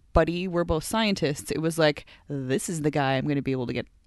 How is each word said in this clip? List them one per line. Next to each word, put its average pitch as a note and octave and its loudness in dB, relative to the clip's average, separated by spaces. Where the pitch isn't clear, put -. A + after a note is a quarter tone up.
buddy, E3+ 2
we're E3+ 0
both E3 -2
scientists." G3+ 0
It - -2
was D#3+ 0
like, D3+ 4
"This C3+ -2
is E3 -4
the D3 0
guy C#3 2
I'm C3+ -2
gonna C#3+ 0
be C3 -2
able B2+ -2
to B2 -4
get A#2+ -4